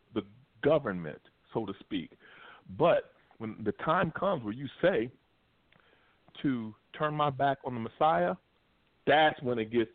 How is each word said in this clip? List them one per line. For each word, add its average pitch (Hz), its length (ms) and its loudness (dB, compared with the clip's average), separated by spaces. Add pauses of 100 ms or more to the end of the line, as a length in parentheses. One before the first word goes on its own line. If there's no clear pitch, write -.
(140)
the 110 80 -2 (400)
government, 110 580 0 (320)
so 113 140 -4
to 98 140 -8
speak. 87 320 -8 (680)
But 156 340 2 (260)
when 110 260 -8
the 104 80 0
time 170 400 0
comes 175 320 -2
where 107 100 -4
you 135 140 -8 (120)
say 135 300 2 (1300)
to 117 320 -2 (220)
turn 151 180 -2
my 147 160 2
back 139 340 0
on 127 100 -6
the 117 60 -4
Messiah, 170 540 0 (720)
that's 151 360 4
when 123 160 -2
it 110 140 -4
gets 117 220 2